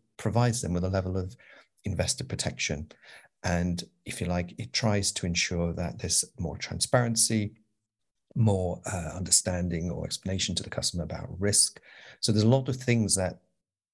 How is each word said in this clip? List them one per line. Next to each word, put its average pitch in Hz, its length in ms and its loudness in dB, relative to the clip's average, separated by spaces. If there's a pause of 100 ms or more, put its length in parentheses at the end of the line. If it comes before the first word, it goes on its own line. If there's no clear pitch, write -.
(160)
provides 117 440 2
them 87 140 -2
with 87 100 0
a 92 60 0
level 95 260 0
of 92 200 -4 (480)
investor - 400 -2
protection. - 680 -4 (540)
And 87 400 0 (200)
if - 160 -10
you 87 60 -2
like, 87 320 -2
it - 140 -10
tries 104 400 2
to - 140 -4
ensure 85 480 0
that 85 260 -4
there's - 240 0 (140)
more 80 180 -4
transparency, 113 960 0 (840)
more, 92 520 2
uh, 85 280 -4
understanding 87 760 0
or 80 140 -6
explanation 95 520 -2
to - 80 -4
the - 60 -10
customer - 340 -2
about 82 240 -8 (100)
risk. - 420 2 (380)
So - 140 0
there's 104 100 4
a 110 60 6
lot 131 200 4
of 131 80 -2
things 113 380 2
that 92 240 -2 (560)